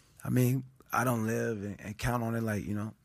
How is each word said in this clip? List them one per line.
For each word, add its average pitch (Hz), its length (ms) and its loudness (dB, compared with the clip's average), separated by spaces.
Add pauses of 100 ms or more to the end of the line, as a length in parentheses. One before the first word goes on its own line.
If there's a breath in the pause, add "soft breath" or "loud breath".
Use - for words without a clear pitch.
(240 loud breath)
I - 40 -4
mean, 123 360 4 (280)
I 113 120 2
don't 120 200 2
live 117 380 0
and, 101 180 -6
and - 160 -10
count 120 280 0
on 113 100 -2
it 117 80 0
like, 107 240 -2
you 104 80 -2
know. 104 180 -4 (120)